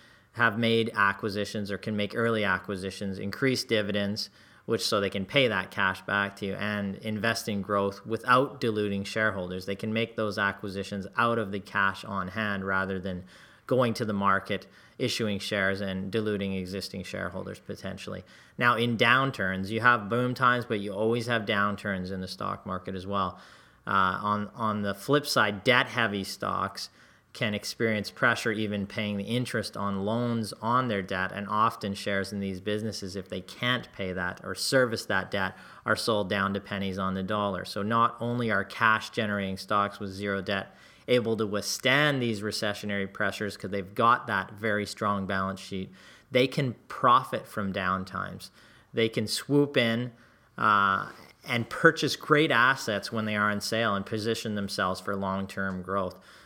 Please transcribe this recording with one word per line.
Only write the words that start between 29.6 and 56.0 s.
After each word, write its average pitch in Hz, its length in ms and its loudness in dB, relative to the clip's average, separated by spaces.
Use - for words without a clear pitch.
on 101 280 -2
loans 117 580 -2
on 123 240 2
their 101 160 0
debt, 92 320 -2
and 98 140 -6
often 107 440 0
shares 98 400 -2
in 104 60 -6
these 95 220 -4
businesses, 104 560 -4
if 92 120 -8
they 95 120 -6
can't 123 520 -4
pay 92 200 -6
that 90 320 -4
or 95 100 -8
service 123 500 0
that 95 280 -2
debt, 95 220 -2
are 107 120 2
sold 104 340 0
down 98 240 2
to 101 60 -2
pennies 98 360 -4
on 95 180 -2
the 95 100 -2
dollar. 98 400 -2
So 101 180 -6
not 117 380 2
only 120 320 0
are 98 100 2
cash-generating 104 920 0
stocks 101 420 0
with 98 140 -8
zero 98 280 -2
debt 98 360 -4
able 113 280 4
to 107 100 0
withstand 131 760 2
these 113 180 0
recessionary 101 720 -4
pressures 101 440 -2
'cause 98 140 -8
they've 98 260 -6
got 120 320 4
that 98 240 0
very 104 340 0
strong 101 400 -2
balance 95 340 -2
sheet, 95 320 -8
they 127 160 4
can 135 300 -2
profit 127 640 2
from 98 240 -4
downtimes. 95 800 -4
They 113 140 4
can 113 180 -2
swoop 143 500 2
in, 120 360 2
uh, 98 520 4
and 117 220 -2
purchase - 460 4
great 151 380 4
assets 120 580 2
when 110 140 -2
they 107 100 -2
are 104 160 2
on 101 100 0
sale 110 360 0
and 98 100 -4
position 110 480 -2
themselves 98 460 -2
for 101 160 -4
long-term 95 640 -4
growth. 92 340 -2